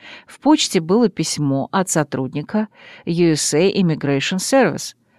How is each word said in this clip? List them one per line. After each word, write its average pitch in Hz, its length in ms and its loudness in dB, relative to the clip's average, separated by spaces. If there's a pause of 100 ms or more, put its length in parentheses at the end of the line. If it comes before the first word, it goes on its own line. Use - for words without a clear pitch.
(260)
В - 120 -20
почте 294 420 2
было 202 280 2
письмо 139 640 -2
от 190 180 0
сотрудника 147 800 -4 (360)
U 170 280 2
S - 200 -2
A 160 160 4
Immigration 151 680 0
Service, 202 580 0 (240)